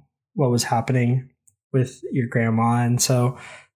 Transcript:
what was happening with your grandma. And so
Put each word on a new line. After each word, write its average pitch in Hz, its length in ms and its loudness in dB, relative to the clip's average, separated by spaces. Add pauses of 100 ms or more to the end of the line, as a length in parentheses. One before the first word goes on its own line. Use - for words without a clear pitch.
(340)
what 139 160 0
was 120 140 2
happening 123 680 0 (440)
with 135 280 0 (100)
your 127 160 -2
grandma. 117 580 0
And 120 140 0
so 127 380 0 (380)